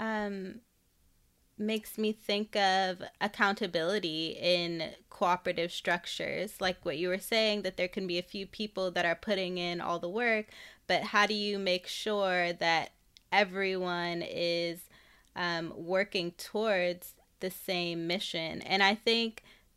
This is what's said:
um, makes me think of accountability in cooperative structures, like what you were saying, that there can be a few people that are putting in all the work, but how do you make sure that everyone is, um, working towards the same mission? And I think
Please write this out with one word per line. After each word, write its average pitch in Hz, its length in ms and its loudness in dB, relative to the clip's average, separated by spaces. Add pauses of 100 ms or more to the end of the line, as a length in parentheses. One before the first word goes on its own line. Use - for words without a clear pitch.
um, 208 600 -4 (1000)
makes 214 380 -2
me 214 160 2
think 214 440 -2
of 190 460 2 (180)
accountability 185 1160 0
in 170 520 2 (180)
cooperative 175 640 0
structures, 170 880 -2
like 180 240 -2
what 151 140 -2
you 180 100 0
were 185 100 2
saying, 214 440 2
that 185 160 -4
there 180 100 2
can 190 180 -4
be 175 120 0
a 180 40 0
few 196 240 -8
people 190 440 -4
that 170 160 0
are 170 80 2
putting 185 420 -2
in 175 240 -2
all 170 180 -2
the 175 100 -6
work, 220 380 0 (400)
but 170 160 2
how 208 240 4
do 214 60 2
you 208 260 0
make 196 280 0
sure 185 640 0
that 165 380 2 (420)
everyone 185 920 2
is, 170 580 -2 (540)
um, 170 400 -2
working 180 580 0
towards 185 840 0 (260)
the 185 100 -4
same 170 560 -4
mission? 165 560 -4
And 196 200 2
I 202 120 6
think 226 480 0 (340)